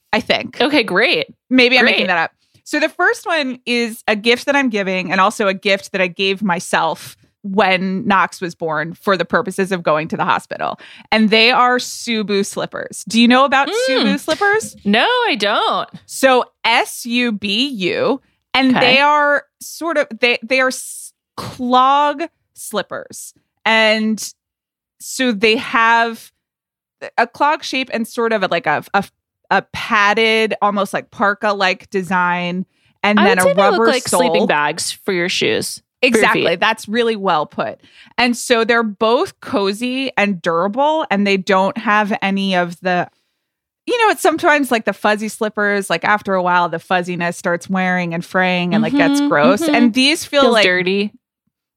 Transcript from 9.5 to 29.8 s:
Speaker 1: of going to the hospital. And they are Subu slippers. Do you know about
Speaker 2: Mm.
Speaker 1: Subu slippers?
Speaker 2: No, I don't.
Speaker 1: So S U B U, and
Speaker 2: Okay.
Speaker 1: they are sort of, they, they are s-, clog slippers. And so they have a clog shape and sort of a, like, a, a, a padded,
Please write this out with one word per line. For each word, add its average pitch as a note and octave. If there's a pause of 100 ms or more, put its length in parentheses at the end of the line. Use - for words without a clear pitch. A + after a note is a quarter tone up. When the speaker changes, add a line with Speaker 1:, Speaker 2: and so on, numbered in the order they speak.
Speaker 1:
of F3+
going D#3
to -
the D3+
hospital. - (320)
And A3
they A3+
are B3
Subu G#3+
slippers. -
Do A3
you A#3+
know B3+
about C#4
Speaker 2:
Mm. A4+
Speaker 1:
Subu F4+
slippers? G4+
Speaker 2:
No, A3 (220)
I D4+
don't. G#3+ (180)
Speaker 1:
So B3+ (200)
S B3+
U A#3+
B G#3
U, F3 (320)
and B3+
Speaker 2:
Okay. B3
Speaker 1:
they B3+
are D4 (160)
sort D#4+
of, C#4+ (100)
they, A#3+
they C4
are C4
s-, - (240)
clog C#4 (300)
slippers. - (320)
And A3 (640)
so -
they G#3+
have A#3 (840)
a A#3+
clog D4+
shape C4
and A3+
sort A3+
of G#3+
a, F3+
like, E3+
a, D3 (100)
a, G3 (460)
a F#3+ (100)
padded, A3